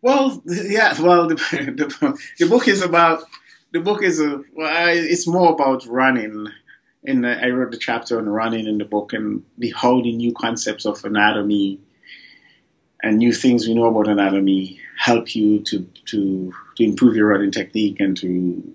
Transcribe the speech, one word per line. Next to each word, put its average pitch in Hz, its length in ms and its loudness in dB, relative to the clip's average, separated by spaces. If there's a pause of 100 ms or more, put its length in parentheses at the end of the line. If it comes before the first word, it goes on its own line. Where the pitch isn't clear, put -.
Well, 269 440 2
yeah. 202 560 0
Well, 175 260 6
the, 160 80 0
<laughs> - 160 -6 (240)
the, 143 420 -2 (220)
the 170 80 4
book 233 200 4
is 196 140 2
about, 170 420 2 (500)
the 165 80 -2
book 202 220 -2
is 165 180 0
a, 143 200 -2 (140)
well, 156 160 -6
I, 170 200 2
it's 170 360 0
more 170 240 4
about 135 340 0
running. 117 640 -2 (580)
And 131 220 0
I 120 220 -2
wrote 123 220 -2
the 117 60 -12
chapter 117 420 -4
on 107 100 -6
running 113 380 -2
in 107 100 -2
the 104 80 -4
book 104 280 -4
and 104 300 -6 (140)
the, 117 140 -6
how 123 300 2
the 117 120 -2
new 117 200 -2
concepts 113 520 -6
of 104 180 -6
anatomy 104 760 0 (1200)
and 107 160 0
new 117 160 4
things 117 340 2
we 113 60 0
know 117 120 2
about 110 240 2
anatomy 98 680 0 (180)
help - 360 0
you 107 280 2
to, 101 180 -6 (260)
to, 95 480 -4 (220)
to 117 80 4
improve 110 320 4
your 107 120 4
running 101 240 2
technique 104 500 -4
and 95 160 0
to 90 440 -2 (140)